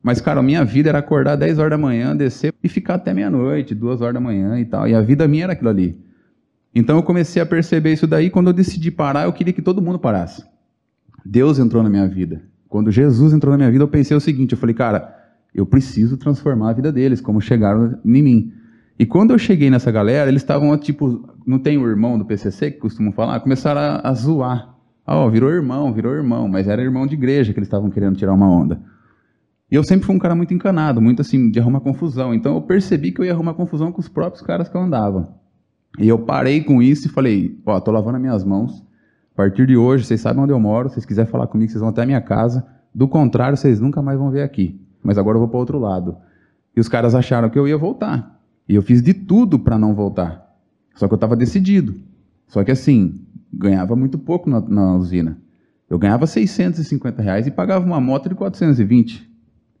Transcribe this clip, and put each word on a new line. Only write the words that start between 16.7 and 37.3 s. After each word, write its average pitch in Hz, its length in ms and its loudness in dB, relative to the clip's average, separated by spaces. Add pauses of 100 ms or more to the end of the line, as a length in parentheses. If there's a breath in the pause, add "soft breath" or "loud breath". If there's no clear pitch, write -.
a 113 40 0
vida 135 180 -2
deles, 131 280 0
como 107 200 -2
chegaram 113 640 0
em 123 180 4
mim." 123 300 4 (460 loud breath)
E 120 60 4
quando 208 280 4
eu 240 60 6
cheguei 147 320 4
nessa 123 200 2
galera, 120 400 2
eles 135 120 2
estavam, 147 360 2
tipo, 139 500 -4 (160)
não 131 140 0
tem 147 200 0
o 123 100 0
irmão 113 280 0
do 104 80 -2
P 107 120 -4
C 98 160 -4
C 147 180 -4
que - 80 -16
costumam 107 340 -4
falar? 117 280 -2
Começaram 139 400 -2
a, 147 280 -4
a 135 60 0
zoar. 127 600 -4 (280)
"Ah, 147 120 -2
ó, 143 120 2
virou 117 220 2
irmão, 143 420 -2
virou 113 220 -4
irmão." 120 320 -2
Mas 95 220 -2
era 107 120 -2
irmão 127 280 -2
de 143 60 -6
igreja 131 380 0
que 98 60 -4
eles 101 80 -4
estavam 101 240 -2
querendo 98 260 -2
tirar 98 180 0
uma 98 140 6
onda. 85 320 2 (880 soft breath)
E 123 60 -4
eu 151 80 4
sempre 185 240 2
fui 196 80 0
um 185 40 2
cara 175 160 0
muito 170 200 -2
encanado, 156 480 0
muito 117 180 2
assim, 131 300 0
de 107 80 0
arrumar 123 220 0
confusão. 131 520 -4
Então 139 220 -2
eu 160 80 -4
percebi 180 480 0
que - 100 -6
eu 185 40 0
ia 180 80 -2
arrumar 165 220 -4
confusão 165 360 -4
com 175 100 -10
os 156 80 -8
próprios 170 320 -6
caras 170 280 -6
que - 80 -8
eu 180 40 -2
andava. 107 540 -2 (640)
E 107 80 2
eu 113 140 4
parei 139 420 -2
com 139 180 4
isso 143 280 2
e - 20 -8
falei, 107 560 -2